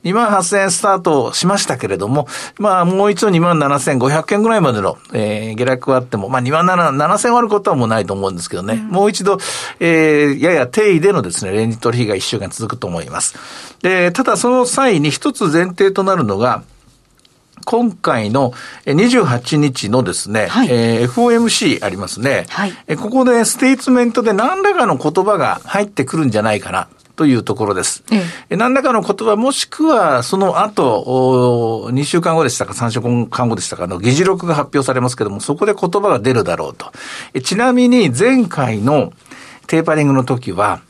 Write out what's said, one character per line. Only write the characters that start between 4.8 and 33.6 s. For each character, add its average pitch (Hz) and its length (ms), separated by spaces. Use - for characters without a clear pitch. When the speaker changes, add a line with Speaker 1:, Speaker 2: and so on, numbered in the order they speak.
Speaker 1:
の、 90 160
え 107 400
ー、 - 20
下 120 100
落 131 260
は 127 60
あ - 40
っ 123 40
て 117 100
も、 101 140
ま 131 80
あ、 127 40
二 127 100
万 165 140
七、 175 260
七 151 260
千 233 160
割 240 140
る - 20
こ 208 100
と 202 120
は 160 40
も 123 100
う - 20
な 113 120
い 92 60
と 98 80
思 98 140
う 95 40
ん 90 40
で 85 80
す - 60
け - 60
ど 90 80
ね。 110 120
Speaker 2:
う - 20
ん。 214 120
Speaker 1:
も 190 160
う 214 40
一 196 140
度、 190 160
え 156 480
ー、 139 120
や 165 120
や 135 160
低 208 260
位 160 60
で 196 120
の 151 120
で 87 80
す - 120
ね、 95 80
レ 110 140
ン 113 60
ジ 110 80
取 120 200
引 113 80
が 104 80
一 95 60
週 - 180
間 95 100
続 110 260
く - 40
と - 60
思 85 160
い - 80
ま - 100
す。 - 160
で、 180 300
た 254 120
だ 220 140
そ 240 140
の 254 140
際 247 340
に 151 100
一 269 240
つ 202 140
前 170 200
提 196 240
と 196 120
な 190 120
る 160 80
の 101 140
が、 117 260
今 233 260
回 117 380
の、 127 240
え、 143 80
二 208 160
十 240 140
八 127 340
日 139 320
の 123 140
で 90 100
す - 180
ね、 104 160
Speaker 2:
は 240 180
い。 - 40
Speaker 1:
え - 20
ー、 117 300
エ 120 40
フ 233 200
オ 240 60
ー 233 40
エ 233 40
ム 233 100
シ 156 260
ー 107 100
あ 98 40
り 92 80
ま 95 100
す - 120
ね。 113 300
Speaker 2:
は 196 180
い。 175 60
Speaker 1:
え、 156 80
こ 208 140
こ 262 160
で 233 200
ス - 120
テ 262 160
ー 262 100
ト 262 80
メ 247 140
ン 240 60
ト 240 120
で 214 100
何 294 280
ら 403 120
か 320 120
の 160 120
言 160 260
葉 208 140
が 107 280
入 202 200
っ - 20
て 139 180
く 170 120
る 156 80
ん 120 60
じ 107 80
ゃ - 20
な 107 120
い 98 80
か 92 100
な 92 160
と 160 100
い 131 100
う 110 80
と 104 120
こ 107 120
ろ 101 60
で 92 100
す。 - 280
Speaker 2:
え 220 40
え。 190 80
Speaker 1:
え、 170 40
何 247 180
ら 269 80
か 269 120
の 214 80
言 214 260
葉、 208 80
も 247 160
し - 140
く - 200
は 170 380
そ 190 140
の 180 240
後、 123 1200
お、 117 60
二 139 140
週 170 160
間 165 140
後 160 80
で 123 60
し - 80
た - 80
か、 101 80
三 117 180
週 117 100
間 120 260
後 117 280
で 87 60